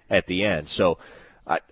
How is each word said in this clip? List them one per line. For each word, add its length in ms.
at 180
the 180
end. 240
So, 300
I, 120